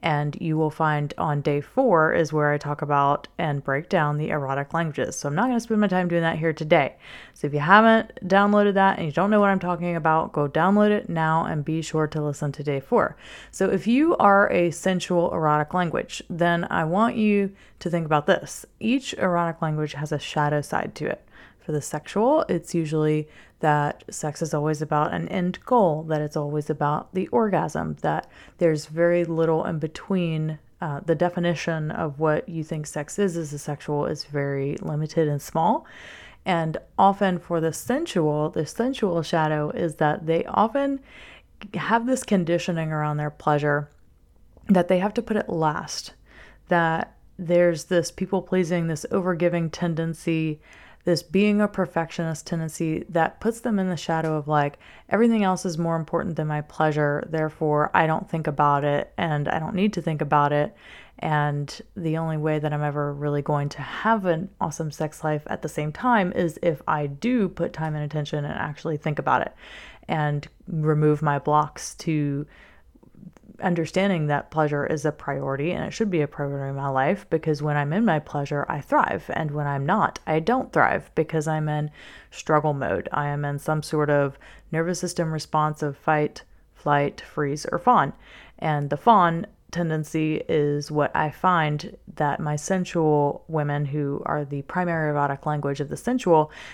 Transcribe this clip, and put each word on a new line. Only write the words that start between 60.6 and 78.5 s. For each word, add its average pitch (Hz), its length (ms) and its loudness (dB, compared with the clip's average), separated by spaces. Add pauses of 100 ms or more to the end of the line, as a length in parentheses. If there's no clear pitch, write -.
And 147 640 -2 (140)
the 160 200 -2
only 160 200 -2
way 151 240 0
that 147 120 -2
I'm 147 120 -2
ever 147 280 -2
really 143 300 -2
going 143 280 0
to - 120 -12
have 214 420 0
an 175 240 0 (120)
awesome 156 320 -4
sex - 320 -6
life 151 240 -2
at - 120 -4
the 151 80 -8
same 151 220 -4
time 214 420 2
is 170 300 0
if 165 240 0
I 147 220 -2
do 208 400 0
put - 240 -4
time 156 240 -4
and 147 80 -4
attention 147 400 -4
and - 100 -6
actually 151 420 -6
think 151 220 -4
about 131 240 2
it - 100 -6 (560)
and 147 380 -2 (220)
remove 151 520 2
my 147 200 0
blocks - 560 0
to 147 500 -2 (1160)
understanding 175 640 0
that 147 240 -2
pleasure 147 340 0
is 151 200 -2
a 151 80 2
priority 139 580 -4
and - 140 -4
it - 80 -8
should 220 180 -2
be 165 120 2
a 143 40 2
priority 139 440 -6
in 139 40 -6
my 139 140 -4
life, 139 420 0
because 156 320 0
when 147 140 0
I'm 143 160 0
in 214 120 2
my 165 140 4
pleasure, 143 500 -4